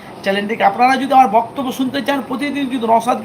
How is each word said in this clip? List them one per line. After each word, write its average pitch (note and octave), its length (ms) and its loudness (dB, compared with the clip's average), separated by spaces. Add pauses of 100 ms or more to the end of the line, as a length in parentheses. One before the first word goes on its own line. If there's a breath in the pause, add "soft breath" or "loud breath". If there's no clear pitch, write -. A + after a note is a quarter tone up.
(240 loud breath)
চ্যানেলটিকে, G3+ 480 -2
আপনারা A#3+ 300 2
যদি C#4 160 -4
আমার G3 200 6
বক্তব্য A#3+ 300 -2 (120)
শুনতে C4+ 280 -2
চান, C#4 120 0 (100)
প্রতিদিন C#4 440 -4
যদি A#3 180 -4
নওশাদ A#3 340 2